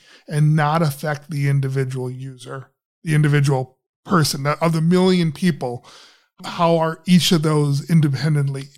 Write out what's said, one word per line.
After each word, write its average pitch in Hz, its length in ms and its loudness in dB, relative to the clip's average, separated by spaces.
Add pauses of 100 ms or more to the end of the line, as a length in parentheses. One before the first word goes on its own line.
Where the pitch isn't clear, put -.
(280)
and 151 260 2
not 156 280 2
affect 147 480 -4
the 143 180 -2
individual 131 600 -4
user, 131 600 -16 (320)
the 156 120 -2
individual 143 640 2 (260)
person? 147 420 0
Of 165 280 0
the 160 80 0
million 180 500 2
people, 139 540 -4 (580)
how 170 320 0
are 160 300 -2
each 180 260 4
of 165 80 4
those 147 480 0
independently 143 760 0 (140)